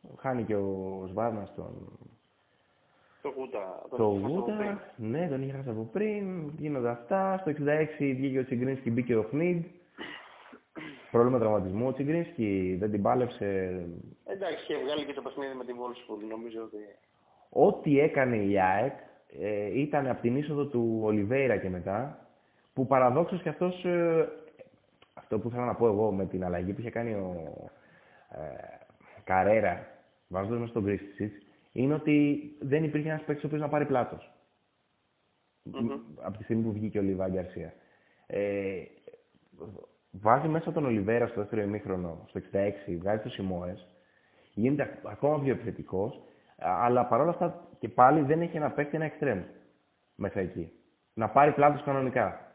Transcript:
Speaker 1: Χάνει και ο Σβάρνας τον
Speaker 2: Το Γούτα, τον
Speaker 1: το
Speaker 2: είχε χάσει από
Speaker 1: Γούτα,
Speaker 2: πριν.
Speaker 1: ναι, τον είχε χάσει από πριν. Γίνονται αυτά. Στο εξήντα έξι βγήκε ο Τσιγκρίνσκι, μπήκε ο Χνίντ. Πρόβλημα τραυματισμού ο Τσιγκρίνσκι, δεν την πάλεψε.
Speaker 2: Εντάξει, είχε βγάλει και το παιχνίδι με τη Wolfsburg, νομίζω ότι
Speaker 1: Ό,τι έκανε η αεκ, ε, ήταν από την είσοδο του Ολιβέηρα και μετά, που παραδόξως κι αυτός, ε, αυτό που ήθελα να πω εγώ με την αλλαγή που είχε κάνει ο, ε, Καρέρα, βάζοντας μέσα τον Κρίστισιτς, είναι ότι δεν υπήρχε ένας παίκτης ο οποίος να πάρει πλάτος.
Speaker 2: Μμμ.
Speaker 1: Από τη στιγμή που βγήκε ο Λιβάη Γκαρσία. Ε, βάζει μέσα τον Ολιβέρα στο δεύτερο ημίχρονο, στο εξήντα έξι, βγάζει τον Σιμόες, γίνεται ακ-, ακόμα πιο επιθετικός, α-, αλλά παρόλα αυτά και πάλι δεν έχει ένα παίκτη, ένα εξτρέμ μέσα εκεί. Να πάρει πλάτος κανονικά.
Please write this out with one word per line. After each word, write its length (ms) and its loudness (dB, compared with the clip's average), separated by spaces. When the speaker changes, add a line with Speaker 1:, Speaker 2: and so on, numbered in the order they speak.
Speaker 1:
Χάνει 260 -2
και 120 0
ο 540 -2
Σβάρνας 460 -2
τον 440 -14
Speaker 2:
Το 160 -8
Γούτα, 520 -8
τον 100 -8
Speaker 1:
το 120 6
Speaker 2:
είχε 100 0
χάσει 140 -2
από 40 0
Speaker 1:
Γούτα, 180 -2
Speaker 2:
πριν. 520 -6
Speaker 1:
ναι, 180 -2
τον 160 -2
είχε 80 -6
χάσει 180 -8
από 220 -4
πριν. 680 -4
Γίνονται 320 -2
αυτά. 480 0
Στο 120 -2
εξήντα 220 0
έξι 420 2
βγήκε 260 0
ο 60 0
Τσιγκρίνσκι, 460 -2
μπήκε 240 2
ο 80 4
Χνίντ. 400 0
Πρόβλημα 280 6
τραυματισμού 480 2
ο 60 -2
Τσιγκρίνσκι, 840 -2
δεν 120 0
την 100 0
πάλεψε. 440 2
Speaker 2:
Εντάξει, 380 -6
είχε 200 -6
βγάλει 220 -4
και 80 -10
το 80 -8
παιχνίδι 340 -8
με 100 -10
τη 100 -8
Wolfsburg, 540 -10
νομίζω 340 -10
ότι 140 -14
Speaker 1:
Ό,τι 500 6
έκανε 380 4
η 220 4
αεκ, 340 4
ε, 400 -2
ήταν 280 0
από 140 -2
την 140 2
είσοδο 300 0
του 380 0
Ολιβέηρα 540 4
και 120 -2
μετά, 580 -4
που 140 -2
παραδόξως 540 4
κι 80 -4
αυτός, 360 -2
ε, 440 2
αυτό 260 -4
που 80 -6
ήθελα 180 -4
να 100 0
πω 120 4
εγώ 240 4
με 140 -2
την 180 -4
αλλαγή 300 -2
που 60 -6
είχε 100 -8
κάνει 240 -4
ο, 380 -6
ε, 60 -14
Καρέρα, 640 4
βάζοντας 320 -2
μέσα 140 -6
τον 120 0
Κρίστισιτς, 600 -4
είναι 160 2
ότι 480 4
δεν 240 2
υπήρχε 260 -2
ένας 120 -4
παίκτης 220 -4
ο 40 -6
οποίος 140 -2
να 80 -2
πάρει 160 2
πλάτος. 460 -2
Speaker 2:
Μμμ. 280 -4
Speaker 1:
Από 160 -8
τη 60 -12
στιγμή 200 0
που 80 0
βγήκε 280 -2
ο 20 2
Λιβάη 280 0
Γκαρσία. 440 -6
Ε, 540 -2
βάζει 360 4
μέσα 240 0
τον 140 0
Ολιβέρα 420 2
στο 140 -6
δεύτερο 200 -2
ημίχρονο, 680 -4
στο 80 -8
εξήντα 220 -2
έξι, 380 -2
βγάζει 240 0
τον 100 -8
Σιμόες, 560 -6
γίνεται 300 2
ακ-, 280 -8
ακόμα 280 2
πιο 120 2
επιθετικός, 640 -2
α-, 280 0
αλλά 200 6
παρόλα 240 4
αυτά 380 -2
και 100 -6
πάλι 320 8
δεν 200 4
έχει 160 -4
ένα 140 0
παίκτη, 240 -2
ένα 100 0
εξτρέμ 360 -2
μέσα 240 -4
εκεί. 320 -4
Να 160 0
πάρει 220 8
πλάτος 320 4
κανονικά. 580 0